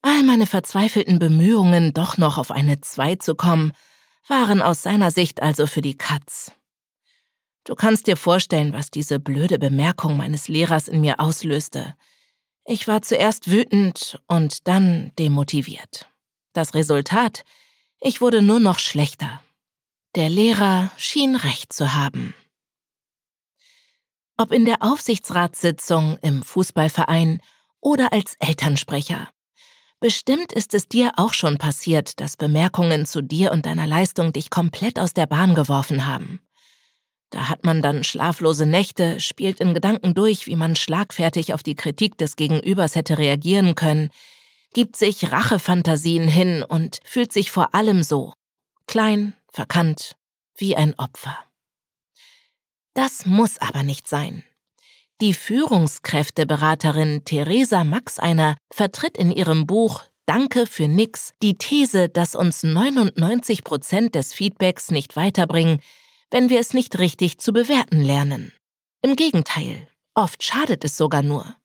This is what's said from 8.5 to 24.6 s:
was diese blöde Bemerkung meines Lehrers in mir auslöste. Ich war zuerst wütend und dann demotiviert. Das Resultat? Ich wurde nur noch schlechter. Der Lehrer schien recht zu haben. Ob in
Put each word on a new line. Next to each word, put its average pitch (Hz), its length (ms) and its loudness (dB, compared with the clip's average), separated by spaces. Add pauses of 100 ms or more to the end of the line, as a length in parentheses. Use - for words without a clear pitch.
was 143 160 -8
diese 147 300 -4
blöde 147 400 0
Bemerkung 147 580 0
meines 147 300 -4
Lehrers 160 400 0
in 156 140 0
mir 147 180 2
auslöste. 151 760 -4 (680)
Ich - 220 -4
war 214 140 0
zuerst 214 500 0
wütend 202 760 0
und 160 400 0
dann 180 520 2
demotiviert. 143 880 -2 (460)
Das 160 200 -4
Resultat? 156 680 0 (560)
Ich - 220 -2
wurde 240 200 4
nur 208 180 4
noch 196 200 4
schlechter. 143 600 -4 (760)
Der 160 140 0
Lehrer 196 680 2
schien 269 380 0
recht 139 360 -4
zu 139 220 -2
haben. 139 400 -4 (2000)
Ob 226 140 0
in 233 140 4